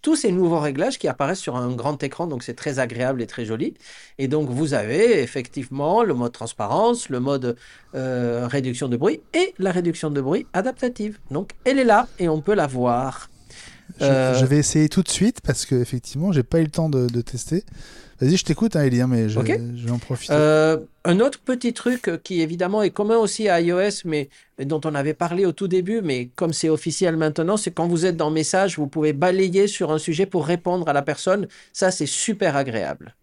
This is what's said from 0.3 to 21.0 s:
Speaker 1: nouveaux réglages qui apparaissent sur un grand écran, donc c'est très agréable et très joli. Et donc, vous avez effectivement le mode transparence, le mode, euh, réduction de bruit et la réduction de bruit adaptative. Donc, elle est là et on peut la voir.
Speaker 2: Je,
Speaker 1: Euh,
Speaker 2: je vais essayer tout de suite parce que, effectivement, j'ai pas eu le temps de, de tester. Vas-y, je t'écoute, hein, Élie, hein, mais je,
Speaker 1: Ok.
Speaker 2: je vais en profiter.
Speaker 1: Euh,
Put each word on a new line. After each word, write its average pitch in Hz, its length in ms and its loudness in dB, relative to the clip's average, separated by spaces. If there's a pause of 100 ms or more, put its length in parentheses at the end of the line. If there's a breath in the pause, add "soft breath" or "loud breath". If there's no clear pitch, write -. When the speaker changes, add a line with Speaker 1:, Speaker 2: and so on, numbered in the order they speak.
Speaker 1:
nouveaux 175 300 2
réglages 151 380 -2
qui 170 100 -2
apparaissent 143 320 -2
sur 123 160 -6
un 123 180 -2
grand 135 280 -4
écran, 156 240 -6
donc 135 160 -6
c'est 117 120 -10
très 135 240 -6
agréable 127 440 -2
et 113 40 -4
très 120 180 -10
joli. 113 300 -4 (440 loud breath)
Et 135 100 -2
donc, 147 220 0
vous 139 240 -2
avez 143 480 2
effectivement 139 800 -2
le 190 120 2
mode 120 180 -2
transparence, 160 760 -2
le 131 100 -4
mode, 127 380 -2 (380 loud breath)
euh, 123 520 -2
réduction 127 420 -4
de 120 80 0
bruit 185 240 0 (120)
et 359 260 0
la 185 140 0
réduction 165 380 -2
de 143 100 0
bruit 156 320 -2
adaptative. 220 680 -4 (120)
Donc, 165 220 -6 (120)
elle 277 140 2
est 262 60 4
là 226 220 6 (120)
et 175 100 0
on 156 120 2
peut 196 140 0
la 175 120 2
voir. 127 640 -2 (680 loud breath)
Speaker 2:
Je, 143 40 2
Speaker 1:
Euh, 131 300 4
Speaker 2:
je 131 100 4
vais 135 140 4
essayer 151 300 4
tout 190 140 2
de - 60 -2
suite - 320 0
parce - 240 -2
que, 135 120 0
effectivement, 131 560 -2
j'ai 147 100 4
pas 165 160 0
eu 165 60 4
le 151 60 -4
temps 160 180 0
de, 131 180 2
de 120 140 -2
tester. 151 440 -6 (560 loud breath)
Vas-y, 143 160 4
je - 80 -2
t'écoute, 214 300 0
hein, 156 80 2
Élie, 123 180 2
hein, 127 60 2
mais 117 220 2
je, 107 100 0
Speaker 1:
Ok. 113 100 0
Speaker 2:
je 120 380 -4
vais 117 60 -2
en 120 60 -2
profiter. 127 340 -6
Speaker 1:
Euh, 156 460 4 (260)